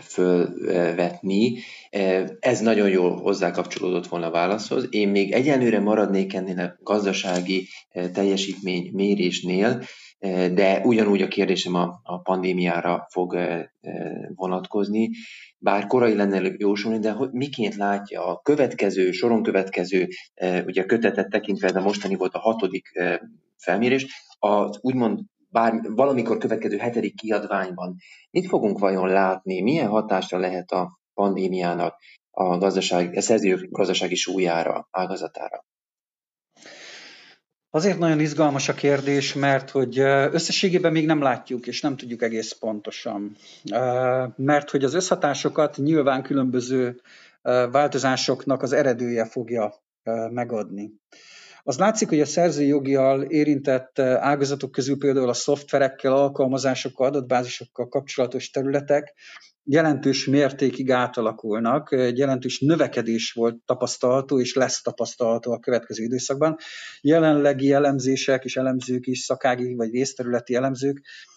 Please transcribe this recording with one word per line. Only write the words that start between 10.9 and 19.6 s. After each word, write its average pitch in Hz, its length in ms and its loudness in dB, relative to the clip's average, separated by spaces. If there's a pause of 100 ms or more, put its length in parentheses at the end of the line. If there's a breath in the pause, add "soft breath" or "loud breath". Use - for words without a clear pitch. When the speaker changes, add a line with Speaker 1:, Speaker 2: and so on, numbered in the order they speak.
Speaker 1:
a 92 60 0
kérdésem 90 480 0
a, 90 280 -2
a 90 180 -10
pandémiára 90 880 -2
fog, 90 240 -4
ö, 87 260 -2 (220)
ö, 85 80 -14 (460)
vonatkozni. 104 760 -2 (480 loud breath)
Bár 101 300 0
korai 120 280 4
lenne 95 420 0
jósolni, 104 420 0
de 107 120 -2
hogy 127 200 -4
miként 123 440 -4
látja 101 500 -4
a 87 180 -4
következő, 101 680 2
soron 117 320 2
következő, 95 640 0 (340 loud breath)